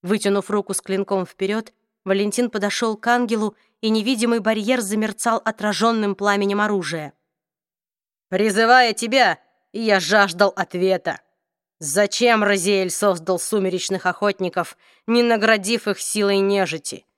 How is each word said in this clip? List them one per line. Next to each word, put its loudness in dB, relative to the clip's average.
Вытянув 0
руку -2
с -6
клинком -2
вперёд, -6
Валентин 0
подошёл -2
к -6
ангелу, 0
и 0
невидимый 0
барьер -2
замерцал -2
отражённым -2
пламенем 0
оружия. -4
«Призывая 4
тебя, 0
я 2
жаждал 2
ответа. -2
Зачем 2
Розиэль 0
создал 0
сумеречных -4
охотников, -4
не 2
наградив 0
их -4
силой 0
нежити? -2